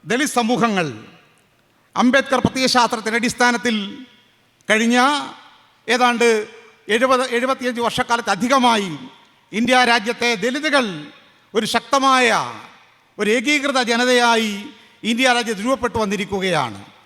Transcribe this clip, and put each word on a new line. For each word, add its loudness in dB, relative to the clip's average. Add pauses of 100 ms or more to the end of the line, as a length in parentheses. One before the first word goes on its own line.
(100)
ദളിത് -2
സമൂഹങ്ങൾ 0 (1120)
അംബേദ്കർ 2
പ്രത്യയശാസ്ത്രത്തിൻ്റെ 0
അടിസ്ഥാനത്തിൽ 0 (960)
കഴിഞ്ഞ 2 (960)
ഏതാണ്ട് 2 (680)
എഴുപത്, 2 (120)
എഴുപത്തിയഞ്ച് -2
വർഷക്കാലത്തധികമായി 0 (680)
ഇന്ത്യ 2 (140)
രാജ്യത്തെ 0 (140)
ദളിതുകൾ 0 (720)
ഒരു 0
ശക്തമായ, 2 (960)
ഒരു 0
ഏകീകൃത 0 (120)
ജനതയായി 2 (600)
ഇന്ത്യ 2
രാജ്യത്ത് -4
രൂപപ്പെട്ടു -2
വന്നിരിക്കുകയാണ്. -4 (260)